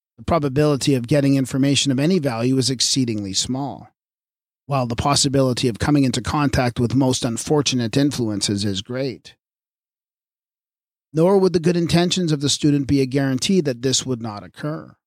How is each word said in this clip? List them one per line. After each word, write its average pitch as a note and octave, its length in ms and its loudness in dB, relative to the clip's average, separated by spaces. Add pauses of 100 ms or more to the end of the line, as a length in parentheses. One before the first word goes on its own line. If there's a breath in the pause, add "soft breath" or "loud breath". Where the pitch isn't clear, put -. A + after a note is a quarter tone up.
(180)
the A2+ 60 -20
probability D3 680 2
of A#2+ 140 0
getting C#3 280 4
information C3+ 560 0
of B2+ 80 0
any F3 200 2
value C3 380 0
is B2 120 0
exceedingly A#2 640 -2
small, B2+ 560 -6 (800)
while C3+ 180 0
the A#2 100 -4
possibility C3+ 720 2
of G#2+ 120 -2
coming D3 240 2
into B2 180 0
contact C3+ 580 -2
with A#2+ 140 0
most C3 320 0
unfortunate B2 720 -2
influences A2 640 0
is G2 180 -4
great. B2 540 -10 (1800)
Nor F3+ 260 4
would F#3 140 4
the F3+ 60 0
good E3+ 160 2
intentions E3+ 560 0
of C#3+ 100 0
the C#3+ 80 0
student C#3+ 380 2
be C#3 140 2
a C3+ 40 0
guarantee C3+ 560 0
that B2+ 200 -4
this C3 240 0
would B2+ 160 -4
not G#2 220 -10
occur, D3+ 520 -12 (120)